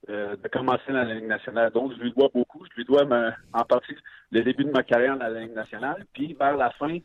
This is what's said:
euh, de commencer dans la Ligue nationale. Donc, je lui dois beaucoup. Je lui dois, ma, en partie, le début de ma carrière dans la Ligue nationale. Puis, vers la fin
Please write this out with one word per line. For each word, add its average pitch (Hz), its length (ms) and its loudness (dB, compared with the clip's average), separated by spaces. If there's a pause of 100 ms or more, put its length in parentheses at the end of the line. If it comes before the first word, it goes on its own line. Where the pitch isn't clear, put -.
euh, 104 280 -6
de - 120 -12
commencer 127 440 -2
dans 131 100 0
la 113 120 -4
Ligue 110 120 -10
nationale. 110 460 -2
Donc, 127 200 -2
je 113 80 -14
lui 120 120 -4
dois 135 200 4
beaucoup. 123 340 -2
Je - 100 -20
lui 120 80 -8
dois, 139 200 6
ma, 117 300 2 (180)
en 117 120 0
partie, 123 320 0 (340)
le 113 120 2
début 127 220 0
de 147 60 -2
ma 131 140 2
carrière 127 340 2
dans 120 100 -4
la 113 120 -6
Ligue 113 140 -12
nationale. 110 580 -8
Puis, 151 220 -8
vers 143 220 2
la 123 140 2
fin 156 340 -6